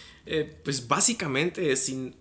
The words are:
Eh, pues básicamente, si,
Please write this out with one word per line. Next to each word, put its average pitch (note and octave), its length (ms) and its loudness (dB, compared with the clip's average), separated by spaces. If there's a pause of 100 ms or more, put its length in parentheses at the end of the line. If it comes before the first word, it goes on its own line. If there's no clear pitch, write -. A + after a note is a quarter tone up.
(280)
Eh, D3+ 360 -4
pues C3 240 -4
básicamente, D#3 880 2
si, C3 460 0